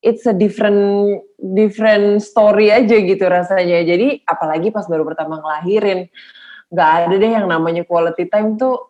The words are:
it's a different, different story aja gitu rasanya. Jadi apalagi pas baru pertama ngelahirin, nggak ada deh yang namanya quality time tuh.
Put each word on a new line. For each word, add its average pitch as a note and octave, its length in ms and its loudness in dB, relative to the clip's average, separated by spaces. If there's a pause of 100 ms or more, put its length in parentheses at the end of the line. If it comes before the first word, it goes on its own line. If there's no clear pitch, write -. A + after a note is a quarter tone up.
it's A#3 240 0
a G#3+ 80 2
different, G3+ 880 0 (160)
different G#3 800 0
story G#3 500 2
aja A3+ 240 4
gitu F#3+ 320 2
rasanya. F3+ 560 0
Jadi F3+ 400 0
apalagi D#3+ 480 -4
pas G#3 160 -8
baru D#3+ 160 -2
pertama D#3 400 -8
ngelahirin, F3+ 640 -2 (640)
nggak E3 200 2 (200)
ada F#3 60 0
deh A3 160 2
yang G#3 180 0
namanya E3 320 -2
quality E3+ 480 -2
time G#3+ 240 0
tuh. B3+ 360 -4